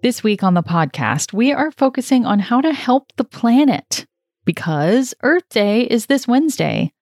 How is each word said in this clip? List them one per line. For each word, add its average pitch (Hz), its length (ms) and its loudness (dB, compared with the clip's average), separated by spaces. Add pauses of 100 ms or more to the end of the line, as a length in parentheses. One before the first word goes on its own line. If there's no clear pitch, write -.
This 247 220 -2
week 208 200 0
on 185 100 4
the 170 100 2
podcast, 147 680 -2
we 240 200 2
are 285 180 -2
focusing 262 540 0
on 202 140 0
how 240 200 0
to 311 140 0
help 262 420 -2
the 269 80 -4
planet 240 840 0 (380)
because 170 720 0 (100)
Earth 330 260 0
Day 208 340 0
is 226 220 -2
this 277 220 0
Wednesday. 240 640 0 (100)